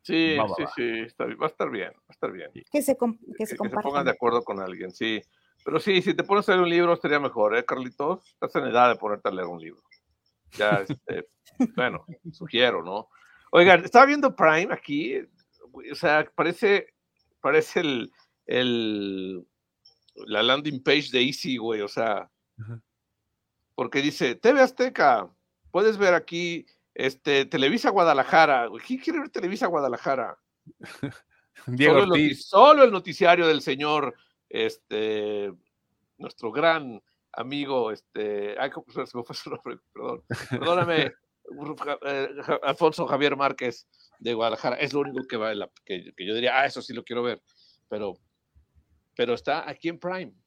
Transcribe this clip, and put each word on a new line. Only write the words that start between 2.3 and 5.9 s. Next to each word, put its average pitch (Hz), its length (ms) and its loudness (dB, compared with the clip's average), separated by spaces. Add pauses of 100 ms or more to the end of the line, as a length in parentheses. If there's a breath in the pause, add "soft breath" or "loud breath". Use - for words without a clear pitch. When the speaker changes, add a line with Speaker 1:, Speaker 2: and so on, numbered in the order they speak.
Speaker 1:
bien. 85 200 -16 (200)
Speaker 3:
Que 294 100 0
se 262 160 0
comp-, 233 220 -4
que - 60 -20
se - 80 -18
Speaker 1:
Que, - 40 -16
que 220 120 -6
se - 80 -12
Speaker 3:
compartan. - 260 -6
Speaker 1:
pongan 139 220 -2
de 123 60 2
acuerdo 117 320 -2
con 101 160 -8
alguien, 92 320 -10
sí. 110 300 -6 (420)
Pero 151 160 -2
sí, 190 220 2